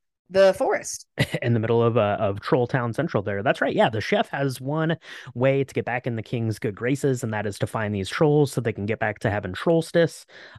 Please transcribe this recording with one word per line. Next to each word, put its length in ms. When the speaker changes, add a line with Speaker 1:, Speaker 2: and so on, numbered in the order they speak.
Speaker 1:
the 240
forest. 520
Speaker 2:
<laughs> 240
In 120
the 60
middle 240
of, 140
uh, 220
of 200
Troll 260
Town 280
Central 280
there. 220
That's 160
right. 160
Yeah, 140
the 100
chef 300
has 320
one 340
way 320
to 80
get 100
back 240
in 80
the 80
king's 340
good 160
graces, 500
and 100
that 120
is 140
to 80
find 260
these 140
trolls 460
so 80
they 100
can 140
get 140
back 200
to 100
having 240
trollstice. 720